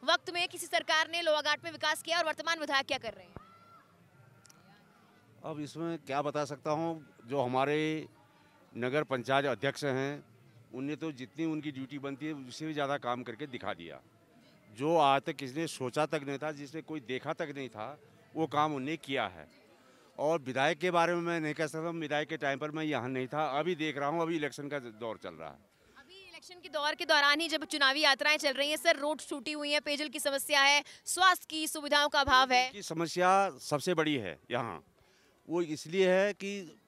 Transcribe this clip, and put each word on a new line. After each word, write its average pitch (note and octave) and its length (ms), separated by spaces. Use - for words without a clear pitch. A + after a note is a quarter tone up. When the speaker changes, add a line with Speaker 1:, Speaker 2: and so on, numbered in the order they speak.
Speaker 1:
वक्त E4+ 300
में F4 140
किसी F4+ 180
सरकार D#4+ 460
ने E4+ 100
लोहाघाट D4+ 420
में E4 80
विकास D#4 300
किया E4 160
और F4 60
वर्तमान D#4+ 360
विधायक C#4 260
क्या C4+ 120
कर A3+ 140
रहे F#3+ 120
हैं? - 80
Speaker 2:
अब D3+ 160
इसमें D#3+ 380
क्या C#3 240
बता D3 220
सकता C#3 260
हूँ, D#3+ 360
जो C3+ 140
हमारे D3 680
नगर B2+ 260
पंचायत C3+ 440
अध्यक्ष C3 380
हैं, C#3 400
उनने C#3 220
तो D#3 160
जितनी C3 320
उनकी D#3 260
ड्यूटी C3 280
बनती C#3 280
है D#3 60
उससे C3+ 340
भी D#3 60
ज़्यादा C#3+ 240
काम B2 260
करके A2+ 240
दिखा G#2+ 280
दिया। D#2+ 260
जो D3+ 180
आज C#3 260
तक E3 100
किसी C3+ 280
ने E3 60
सोचा C#3 400
तक D3+ 200
नहीं C#3 120
था, D#3 140
जिसने C#3+ 300
कोई D#3 180
देखा B2+ 320
तक D#3+ 240
नहीं C3+ 120
था, A2+ 300
वो D#3+ 100
काम D3 280
उनने C#3 220
किया C3+ 300
है। E2 400
और D#3 200
विधायक C3+ 400
के F3+ 120
बारे E3+ 240
में E3+ 60
मैं E3+ 200
नहीं D3+ 140
कह D#3 120
सकता, D#3+ 240
विधायक D3+ 380
के E3 80
टाइम C#3 220
पर D3+ 120
मैं D#3 140
यहाँ C3 240
नहीं C3 180
था, C#3+ 320
अभी E3+ 160
देख D3 240
रहा C#3+ 100
हूँ, E3 140
अभी E3 140
इलेक्शन C#3+ 320
का C#3+ 100
दौर A2+ 440
चल F2+ 120
रहा D#2 140
है। C2+ 80
Speaker 1:
अभी F#4+ 320
इलेक्शन E4+ 320
के F#4 60
दौर D4+ 260
के F4 100
दौरान D4 360
ही E4 80
जब D4+ 160
चुनावी C#4+ 360
यात्राएं D4 360
चल D4+ 160
रही C#4 180
हैं, D#4 60
सर, E4 200
रोड D4 240
टूटी D4 220
हुई D4 180
हैं, D4 100
पेयजल D4 280
की C#4+ 120
समस्या C#4 400
है, C#4+ 240
स्वास्थ्य F4+ 440
की D#4 180
सुविधाओं D4 400
का D4 120
अभाव C4 320
है। B3+ 180
Speaker 2:
की G3+ 120
समस्या F3+ 760
सबसे D3 360
बड़ी D#3 200
है F#2 240
यहाँ, A2+ 320
वो F3 140
इसलिए E3 480
है F#3+ 220
कि G3 560